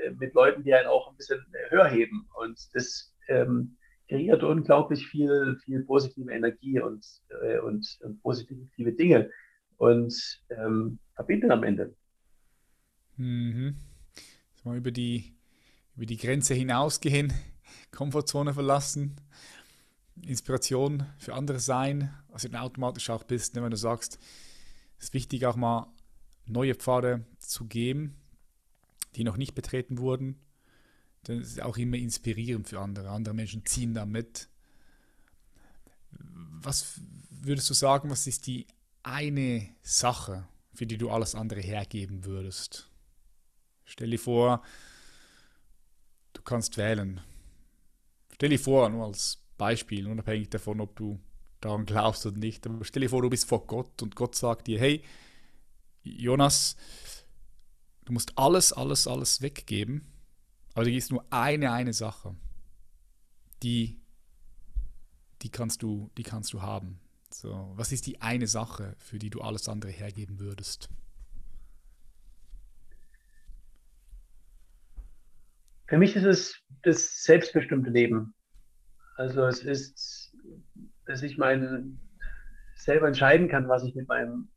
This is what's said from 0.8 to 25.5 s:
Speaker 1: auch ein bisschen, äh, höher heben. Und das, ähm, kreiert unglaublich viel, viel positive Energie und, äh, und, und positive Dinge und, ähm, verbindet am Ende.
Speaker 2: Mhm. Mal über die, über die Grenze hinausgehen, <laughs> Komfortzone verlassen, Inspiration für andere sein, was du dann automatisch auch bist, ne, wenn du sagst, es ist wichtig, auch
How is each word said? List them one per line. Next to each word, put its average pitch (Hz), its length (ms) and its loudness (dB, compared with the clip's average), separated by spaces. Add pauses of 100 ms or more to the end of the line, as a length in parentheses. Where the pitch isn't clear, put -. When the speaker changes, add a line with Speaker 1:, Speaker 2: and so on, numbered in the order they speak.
Speaker 1:
auch 131 220 4
ein - 80 -20
bisschen, 135 220 -6 (140)
äh, 123 180 -8
höher 175 160 10
heben. 113 400 2 (120)
Und 113 200 -8 (140)
das, - 420 -6 (120)
ähm, 123 500 2 (300)
kreiert 170 360 4
unglaublich 151 640 4
viel, 139 560 2
viel 131 200 -2
positive 135 480 2
Energie 120 480 0
und, 117 260 -4 (380)
äh, 117 160 0
und, 107 420 -6
und 110 220 -12
positive 123 680 -4
Dinge 147 360 8 (480)
und, 120 720 4
ähm, 113 500 -2 (140)
verbindet - 380 2
am 113 120 6
Ende. 101 320 0 (1200)
Speaker 2:
Mhm. 123 580 -4 (880)
Mal 120 140 -6
über 127 140 -4
die, 120 440 -4 (600)
über 117 100 -8
die 113 120 -6
Grenze 135 380 0
hinausgehen, 139 760 2 (320)
<laughs> - 280 -20
Komfortzone 143 640 -2
verlassen, 139 640 0 (1080)
Inspiration 135 840 -2 (120)
für - 160 -12
andere 135 260 -4
sein, 139 540 -2 (160)
was 110 120 -12
du 120 80 -8
dann 117 120 -8
automatisch 127 480 -6
auch 113 140 -4
bist, - 320 -4
ne, 120 80 -4
wenn 117 80 -2
du 113 60 -4
sagst, 117 420 -4 (800)
es - 80 -16
ist - 80 -14
wichtig, 131 320 -2
auch 120 100 2